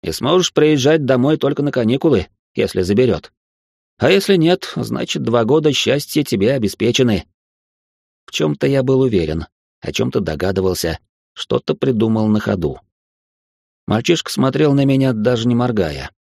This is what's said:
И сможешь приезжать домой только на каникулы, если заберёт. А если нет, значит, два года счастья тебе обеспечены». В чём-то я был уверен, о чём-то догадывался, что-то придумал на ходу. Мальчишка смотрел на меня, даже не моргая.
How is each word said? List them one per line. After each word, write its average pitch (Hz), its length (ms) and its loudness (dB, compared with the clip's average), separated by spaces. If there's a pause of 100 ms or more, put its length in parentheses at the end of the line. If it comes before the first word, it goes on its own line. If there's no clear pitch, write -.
И - 100 -6
сможешь 165 400 -2
приезжать 151 540 2
домой 131 320 2
только 143 260 -2
на 143 80 -2
каникулы, 123 560 0 (280)
если 107 260 -2
заберёт. 104 500 0 (680)
А 147 140 2
если 196 240 2
нет, 170 400 0
значит, 127 480 -6
два 117 220 2
года 151 260 2
счастья 143 520 -2
тебе 113 300 0
обеспечены». 113 720 0 (1000)
В - 60 -20
чём-то 147 360 -2
я 135 160 2
был 131 180 2
уверен, 82 460 0 (340)
о - 100 -8
чём-то - 280 -2
догадывался, 90 800 -2 (340)
что-то - 420 -4
придумал 110 520 0
на 107 120 2
ходу. 85 400 -4 (1040)
Мальчишка 139 460 -2
смотрел 139 420 0
на 139 120 2
меня, 135 280 2
даже 113 340 0
не 120 80 2
моргая. 98 640 -2